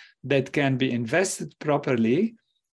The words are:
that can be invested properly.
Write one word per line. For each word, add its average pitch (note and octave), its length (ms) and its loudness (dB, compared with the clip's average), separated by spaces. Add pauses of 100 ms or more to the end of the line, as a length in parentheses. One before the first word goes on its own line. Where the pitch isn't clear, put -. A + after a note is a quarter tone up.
(260)
that C3+ 260 0
can C#3 240 0
be B2+ 160 0
invested C#3+ 680 -2
properly. C#3+ 760 0 (440)